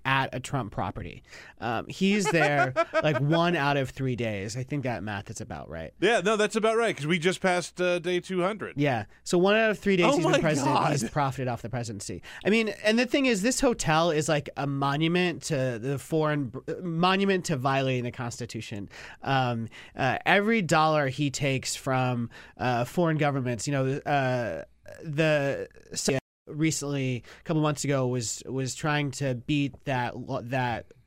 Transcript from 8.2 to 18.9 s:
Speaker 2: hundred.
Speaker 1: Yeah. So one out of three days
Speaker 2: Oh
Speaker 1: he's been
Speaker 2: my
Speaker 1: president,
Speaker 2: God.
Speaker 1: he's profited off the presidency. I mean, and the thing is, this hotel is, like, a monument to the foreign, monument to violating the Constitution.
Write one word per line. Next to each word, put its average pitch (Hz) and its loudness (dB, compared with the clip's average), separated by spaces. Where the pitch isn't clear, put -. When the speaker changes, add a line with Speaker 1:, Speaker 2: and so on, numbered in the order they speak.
Speaker 2:
hundred. 180 -4
Speaker 1:
Yeah. 131 0
So - 2
one 196 6
out 220 4
of 180 -4
three 196 2
days 175 6
Speaker 2:
Oh 277 6
Speaker 1:
he's 339 2
been 330 4
Speaker 2:
my 277 4
Speaker 1:
president, 156 2
Speaker 2:
God. 160 2
Speaker 1:
he's 147 -2
profited 135 -2
off 117 -4
the 117 -8
presidency. 107 -6
I 185 4
mean, 220 4
and 220 4
the 247 2
thing 285 2
is, 233 2
this 247 2
hotel 170 4
is, 151 0
like, 147 0
a 139 -2
monument 147 0
to 131 0
the 139 -2
foreign, 151 0
monument 185 2
to 160 0
violating 131 2
the 120 -4
Constitution. 110 -8